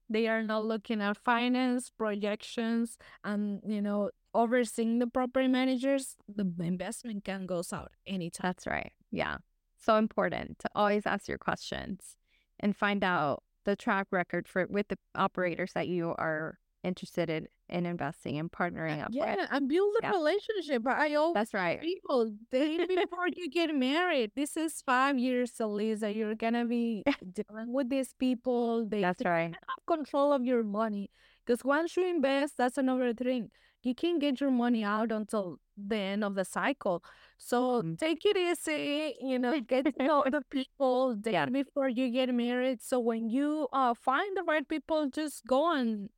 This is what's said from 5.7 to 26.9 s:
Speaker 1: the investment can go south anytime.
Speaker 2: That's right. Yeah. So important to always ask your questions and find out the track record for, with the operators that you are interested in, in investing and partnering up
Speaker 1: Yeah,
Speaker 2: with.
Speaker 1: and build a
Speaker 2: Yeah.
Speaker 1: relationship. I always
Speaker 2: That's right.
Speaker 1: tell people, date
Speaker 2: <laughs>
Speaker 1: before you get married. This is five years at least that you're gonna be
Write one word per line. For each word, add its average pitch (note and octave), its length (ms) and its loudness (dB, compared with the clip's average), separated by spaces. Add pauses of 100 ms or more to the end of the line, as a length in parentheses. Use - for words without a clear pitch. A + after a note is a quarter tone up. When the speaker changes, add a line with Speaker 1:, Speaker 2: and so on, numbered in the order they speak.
Speaker 1:
the G3+ 240 -2 (120)
investment F#3+ 600 -4
can F#3+ 220 -6
go F3 160 -2
south - 280 -8 (180)
anytime. F3+ 420 -4
Speaker 2:
That's - 160 -6
right. - 280 -4 (180)
Yeah. D2+ 260 -2 (400)
So A3 200 4
important G#3+ 640 0
to - 140 -10
always G#3 320 2
ask - 220 -2
your - 100 -4
questions - 800 -6 (440)
and G3+ 160 0
find G3+ 280 0
out D#3+ 400 0 (220)
the G3+ 100 2
track G3 360 -2
record F3 360 -2
for, F3+ 200 0
with G3+ 200 -2
the F#3+ 100 -6 (160)
operators F#3 600 -2
that F3 140 -2
you E3+ 300 -2
are D#3 400 -4 (260)
interested F3+ 460 -4
in, D#3 180 -4 (200)
in F3 180 -2
investing D3 540 -6
and E3 120 -6
partnering D#3+ 520 -4
up - 80 -6
Speaker 1:
Yeah, C4+ 240 -2
Speaker 2:
with. F#4 160 -4
Speaker 1:
and C#4 160 0
build F#4+ 340 2
a - 40 -6
Speaker 2:
Yeah. - 60 -2
Speaker 1:
relationship. D#4+ 760 -2
I D4 280 0
always D#4 180 2
Speaker 2:
That's A3 200 0
right. F3+ 260 0
Speaker 1:
tell - 100 -10
people, B3+ 420 0 (200)
date D#4 360 2
Speaker 2:
<laughs> F#4 220 2
Speaker 1:
before F4+ 260 -2
you F4 140 -8
get D#4+ 260 0
married. C#4 600 2
This C#4+ 200 -4
is D#4+ 280 -4
five C4 360 2
years B3 400 0
at A3+ 100 0
least G#3 320 -2
that G#3+ 140 -2
you're A3 200 -2
gonna A#3 300 0
be A#3 400 0